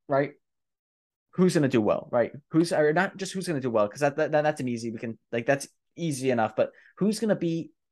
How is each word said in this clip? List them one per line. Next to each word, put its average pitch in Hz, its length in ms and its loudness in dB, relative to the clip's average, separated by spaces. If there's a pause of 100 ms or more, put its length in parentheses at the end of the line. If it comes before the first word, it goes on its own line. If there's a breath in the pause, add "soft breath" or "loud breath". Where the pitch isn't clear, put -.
right? 143 280 0 (1000)
Who's 180 200 4
gonna 147 140 4
do 120 120 4
well, - 320 0
right? 120 200 2 (180)
Who's, 170 220 0
or 151 200 2
not 190 240 0
just 190 160 -10
who's 190 160 -8
gonna 147 120 -2
do 127 100 -4
well, 104 180 2
'cause 131 120 -10
that, 143 160 0
that, 151 140 0
that's 151 300 0
an 127 80 -4
easy, 117 240 -6
we 113 60 -10
can, 113 200 -10 (140)
like, 117 140 -2
that's 143 200 0 (300)
easy 135 340 -2
enough, 113 240 0
but 117 160 0 (280 soft breath)
who's 214 200 0
gonna 214 160 0
be 165 360 -4 (220)